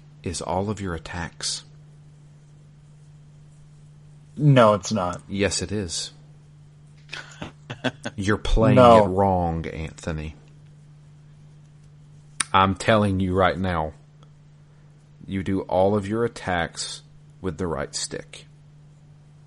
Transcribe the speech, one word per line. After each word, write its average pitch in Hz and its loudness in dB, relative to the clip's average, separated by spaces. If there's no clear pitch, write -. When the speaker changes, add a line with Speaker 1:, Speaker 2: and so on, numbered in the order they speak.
Speaker 1:
is 87 -8
all 98 -4
of 98 -8
your 90 -6
attacks. - -10
Speaker 2:
No, 127 6
it's 101 -4
not. 90 -4
Speaker 1:
Yes, 98 -2
it 92 -8
is. 98 -8
Speaker 2:
<laughs> - -10
Speaker 1:
You're 101 -2
playing 110 4
Speaker 2:
No. 117 10
Speaker 1:
it - -2
wrong, 90 0
Anthony. 78 -10
I'm 95 2
telling 104 0
you 92 -2
right 90 2
now. 82 -4
You 95 -4
do 95 -2
all 95 2
of 98 -2
your 113 -2
attacks - -6
with 87 -6
the 92 -4
right 71 -6
stick. - -12